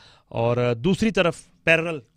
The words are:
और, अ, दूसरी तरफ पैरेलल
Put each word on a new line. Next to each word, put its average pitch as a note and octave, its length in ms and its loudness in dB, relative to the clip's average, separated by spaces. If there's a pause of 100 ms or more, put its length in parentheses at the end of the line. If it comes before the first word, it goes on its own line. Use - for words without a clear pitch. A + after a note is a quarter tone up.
(320)
और, A#2 260 -2
अ, B2 160 0
दूसरी F3+ 380 0
तरफ F3 380 -2 (160)
पैरेलल E3 360 0 (160)